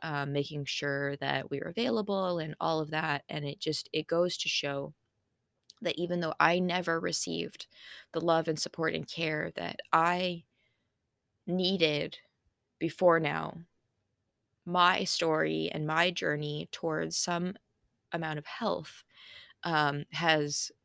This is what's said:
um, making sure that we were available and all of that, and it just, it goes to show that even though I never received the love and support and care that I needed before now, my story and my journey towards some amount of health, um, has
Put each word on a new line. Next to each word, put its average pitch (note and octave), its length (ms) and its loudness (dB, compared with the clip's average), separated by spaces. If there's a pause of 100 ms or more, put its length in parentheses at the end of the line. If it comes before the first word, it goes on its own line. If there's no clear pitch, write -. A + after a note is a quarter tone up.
um, C#3+ 300 -4
making C#3+ 320 -2
sure C#3 520 -2
that C#3 340 -2
we C#3 100 -2
were - 80 -6
available G3+ 680 0
and D#3 220 -4
all D#3+ 200 2
of D#3 100 -4
that, D#3 380 -2
and D3+ 160 -6
it C#3+ 160 -6
just, - 320 -2
it D#3 140 -2
goes F3 320 2
to - 100 -4
show C#3+ 460 -4 (880)
that F3+ 160 -2
even F3 220 0
though D#3+ 200 -2
I E3 200 6
never F3 400 0
received E3+ 680 -4 (440)
the E3 100 -4
love E3 260 4
and D#3 120 0
support E3 340 -2
and E3 140 -6
care D#3+ 480 -4
that - 240 -6 (120)
I F3 520 2 (1040)
needed F3 720 2 (600)
before E3 420 4
now, D#3+ 440 -4 (1000)
my F3+ 400 4
story D#3+ 680 2
and D#3 140 -4
my E3 240 2
journey D3+ 600 -2
towards E3 440 -2
some F3 380 -2 (580)
amount D#3+ 260 -2
of D3 80 -8
health, - 580 -4 (600)
um, D3 480 2
has D3+ 600 2 (120)